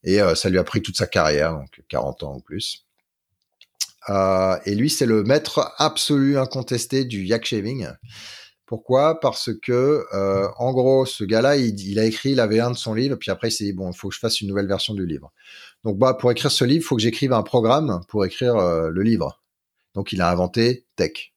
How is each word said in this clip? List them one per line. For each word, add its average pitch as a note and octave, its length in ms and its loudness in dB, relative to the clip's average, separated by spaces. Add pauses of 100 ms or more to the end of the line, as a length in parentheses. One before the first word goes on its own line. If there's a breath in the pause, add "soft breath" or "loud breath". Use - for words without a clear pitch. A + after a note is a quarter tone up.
Et, G2 180 4
euh, E2+ 140 4
ça - 140 0
lui F#2 100 2
a F2 40 2
pris - 180 -2
toute - 160 -8
sa F#2+ 100 0
carrière, D#2 460 2
donc C#2+ 340 -14
quarante C2 360 -6
ans C#2 120 -10
ou B1+ 60 -14
plus. - 440 -10 (1200)
Euh, F#2+ 560 2
et G2+ 100 -2
lui, B2+ 140 2
c'est C#3+ 160 0
le A2 180 2
maître D3 560 0
absolu C#3+ 580 2
incontesté C3 640 -2
du A2 200 -6
yak A2 220 -2
shaving. A2 420 -4 (800 loud breath)
Pourquoi ? C#3+ 540 2
Parce - 300 -2 (120)
que, C3 520 2
euh, G2 340 0 (100)
en B2 160 -2
gros, C3 320 4
ce - 180 -8
gars-là, A2+ 340 4
il, A#2 220 0
il G2+ 200 -4
a A2 60 4
écrit C3 300 0
la A#2 120 4
V A2 120 2
un A#2+ 120 0
de A#2+ 60 -6
son A2+ 160 -6
livre, C3 220 0
puis G#2+ 160 -6
après, F#2+ 160 -4
il A2+ 40 0
s'est - 120 -6
dit, « G2+ 100 -4
Bon, F#2 180 -6
il E2+ 40 -10
faut G2+ 140 -8
que - 60 -10
je - 40 -16
fasse A2 220 -2
une G#2 80 -6
nouvelle G2 180 -2
version G2 260 -2
du F#2+ 120 -4
livre. » C#2 260 -8 (540 loud breath)
Donc, G#2 120 -2
bah, C3 160 4
pour B2 180 2
écrire B2+ 200 0
ce - 140 2
livre, D#3+ 180 2
il - 20 -8
faut C3 120 0
que G#2+ 40 0
j'écrive A#2+ 300 0
un A2 120 2
programme A#2 680 2
pour G#2 160 0
écrire, A#2+ 320 0
euh, E2+ 320 2
le F2+ 140 0
livre. F#2+ 380 0 (540)
Donc, G2 160 -6
il F#2 100 -2
a E2+ 80 4
inventé G2+ 560 0 (120)
Tech. - 400 -4